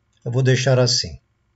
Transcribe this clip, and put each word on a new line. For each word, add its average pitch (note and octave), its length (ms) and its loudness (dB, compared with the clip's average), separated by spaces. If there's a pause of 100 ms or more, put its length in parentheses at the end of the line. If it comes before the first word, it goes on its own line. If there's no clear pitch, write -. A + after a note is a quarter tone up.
(260)
Eu B2 60 -8
vou B2 100 -2
deixar C3 380 2
assim. A#2+ 420 -2 (340)